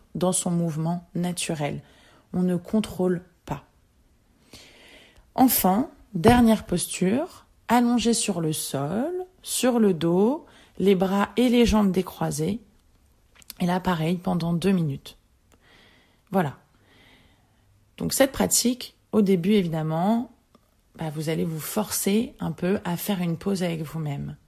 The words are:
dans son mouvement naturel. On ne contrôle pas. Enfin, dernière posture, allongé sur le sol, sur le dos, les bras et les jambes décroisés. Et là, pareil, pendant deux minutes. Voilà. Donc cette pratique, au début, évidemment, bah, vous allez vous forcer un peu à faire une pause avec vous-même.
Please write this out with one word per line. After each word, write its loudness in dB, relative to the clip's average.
dans 0
son -2
mouvement -4
naturel. -6
On 0
ne 0
contrôle -2
pas. -10
Enfin, 4
dernière 6
posture, -4
allongé 2
sur -2
le -2
sol, -4
sur 0
le 4
dos, 0
les 4
bras 0
et 4
les 6
jambes 4
décroisés. -4
Et 0
là, 0
pareil, -2
pendant -2
deux 0
minutes. -4
Voilà. -2
Donc -4
cette 2
pratique, -2
au 4
début, 2
évidemment, 0
bah, -8
vous -6
allez -2
vous -6
forcer -2
un -6
peu -2
à -4
faire -4
une -2
pause -4
avec -4
vous-même. -8